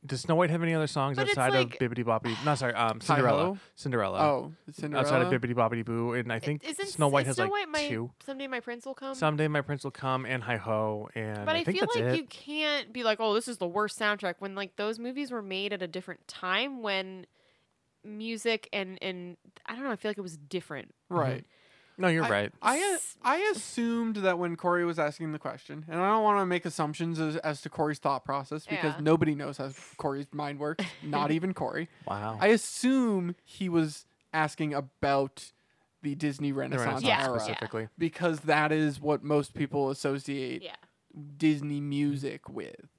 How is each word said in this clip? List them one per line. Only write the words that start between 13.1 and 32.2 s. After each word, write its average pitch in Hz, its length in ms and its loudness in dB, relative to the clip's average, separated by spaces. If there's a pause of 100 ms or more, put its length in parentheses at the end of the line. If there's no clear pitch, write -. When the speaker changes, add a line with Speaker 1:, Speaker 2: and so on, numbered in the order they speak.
Speaker 2:
"Oh, 220 140 2
this 233 120 0
is 240 120 -8
the 180 100 -2
worst 202 280 -2
soundtrack," 208 440 0
when, 196 160 -8
like, 196 180 -8
those 214 240 -2
movies 254 320 -6
were 247 100 -4
made 196 320 -4
at 196 100 -4
a 180 40 -6
different 185 400 -10
time 233 560 -2
when 190 440 -4 (760)
music 220 680 -4
and, 190 280 -4
and 180 360 -8 (300)
I 226 100 -10
don't 262 80 -10
know, 269 80 -2
I 208 40 -4
feel 214 140 -4
like 202 80 -6
it 202 40 -8
was 175 140 -10
different. 147 560 -10 (160)
Speaker 3:
Right. 147 340 2
Speaker 1:
Mm-hmm. - 40 -20 (520)
No, 180 100 4
you're 165 160 4
Speaker 3:
I, 240 60 4
Speaker 1:
right. 104 220 4 (100)
Speaker 3:
I, 254 160 4
Speaker 2:
S- 370 440 0
Speaker 3:
I 254 140 2 (180)
assumed 233 640 -2
that 190 220 2
when 175 180 -2
Corey 175 300 2
was 165 120 -2
asking 156 340 -2
the 151 60 -6
question, 147 480 -10
and 170 140 -4
I 185 80 4
don't 220 160 4
wanna 202 220 6
make 180 180 0
assumptions 160 560 -2
as, 156 160 0
as 151 260 -2
to 156 60 -8
Corey's 151 300 0
thought 139 260 0
process 139 400 -4
because 165 320 -2
Speaker 2:
Yeah. - 60 -8
Speaker 3:
nobody 156 320 6
knows 143 240 -8
how 135 120 -6 (280)
Corey's 143 340 -2
mind 147 260 -4
works, 151 260 -2 (100)
Speaker 2:
<laughs> - 80 -18
Speaker 3:
not 147 280 0
even 165 220 2
Corey. 165 380 -4 (160)
Speaker 1:
Wow. 104 340 -4